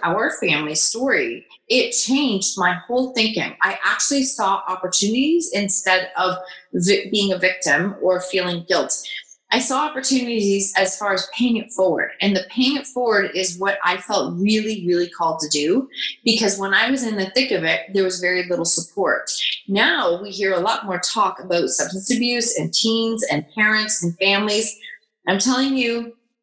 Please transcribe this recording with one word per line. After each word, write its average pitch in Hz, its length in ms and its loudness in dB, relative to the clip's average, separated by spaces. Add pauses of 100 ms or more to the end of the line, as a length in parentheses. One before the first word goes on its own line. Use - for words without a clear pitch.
our 196 360 0
family 151 360 -2
story, 156 720 0 (240)
it 247 240 2
changed 240 640 0
my 180 160 2 (120)
whole 254 280 0
thinking. 220 480 0
I 285 240 0
actually 277 380 0
saw 196 440 0
opportunities 254 840 0
instead 190 640 0
of 185 180 0 (380)
vi-, 180 360 2
being 202 220 0
a 185 60 0
victim 180 640 0
or 180 180 2
feeling 180 480 -2
guilt. - 260 0 (600)
I 233 60 4
saw 269 260 0
opportunities 240 880 0
as 190 220 2
far 202 160 -2
as 185 180 -4
paying 233 260 2
it - 140 -6
forward. 185 380 2 (120)
And 196 140 2
the 185 140 0
paying 262 260 2
it 269 120 -6
forward 220 480 2
is 175 240 -2
what 196 240 0
I 180 140 2
felt 202 380 -2
really, 208 520 0
really 175 200 2
called 165 340 -2
to 151 80 -6
do, 156 380 0 (380)
because 220 320 2
when 196 160 -2
I 220 160 2
was 262 140 0
in 220 140 -2
the 190 120 -2
thick 254 220 0
of 175 120 0
it, 165 180 0 (120)
there 196 100 4
was 185 160 0
very 180 300 -2
little 170 160 0
support. - 640 0 (360)
Now 196 560 2
we 208 80 -12
hear 190 220 0
a 175 60 0
lot 214 280 -2
more 180 120 -4
talk 196 400 0
about 175 300 0
substance 170 420 -2
abuse 233 460 2
and 165 160 -2
teens 226 580 0
and 147 220 0
parents 214 500 0
and 170 140 -2
families. 208 580 0 (520)
I'm 190 100 2
telling 262 400 2
you, 233 400 -2 (260)